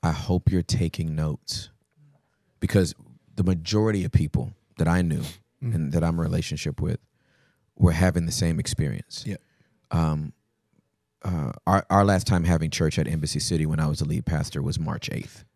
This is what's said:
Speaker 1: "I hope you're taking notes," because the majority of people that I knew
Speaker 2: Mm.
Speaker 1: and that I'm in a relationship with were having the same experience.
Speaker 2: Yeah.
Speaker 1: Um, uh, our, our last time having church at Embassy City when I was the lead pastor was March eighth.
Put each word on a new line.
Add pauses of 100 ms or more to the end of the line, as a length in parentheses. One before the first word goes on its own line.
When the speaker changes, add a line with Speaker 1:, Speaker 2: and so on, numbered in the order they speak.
Speaker 1:
"I
hope
you're
taking
notes," (880)
because (420)
the
majority
of
people (260)
that
I
knew (420)
Speaker 2:
Mm.
Speaker 1:
and
that
I'm
in
a
relationship
with (800)
were
having
the
same
experience.
Speaker 2:
Yeah. (540)
Speaker 1:
Um, (880)
uh, (140)
our,
our
last
time
having
church
at
Embassy
City
when
I
was
the
lead
pastor
was
March
eighth.